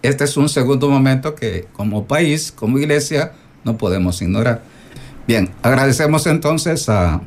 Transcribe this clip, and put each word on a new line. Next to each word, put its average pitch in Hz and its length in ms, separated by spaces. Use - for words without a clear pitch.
este 139 220
es 143 120
un 147 120
segundo 139 400
momento 135 460
que 95 380
como 104 340
país, 151 440
como 120 280
iglesia, 147 540
no 117 140
podemos 90 420
ignorar. 101 420
Bien, 104 220
agradecemos 139 640
entonces 156 640
a 87 380